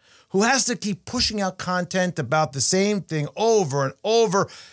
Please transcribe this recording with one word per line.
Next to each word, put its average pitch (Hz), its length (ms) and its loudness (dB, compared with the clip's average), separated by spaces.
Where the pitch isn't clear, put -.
who 196 140 2
has 254 220 4
to 240 120 -2
keep 202 260 -6
pushing 214 380 -4
out 185 160 -4
content 180 600 -2
about 156 360 0
the 135 80 -2
same 196 400 2
thing 151 340 -4
over 185 480 2
and 135 100 -4
over, 208 440 2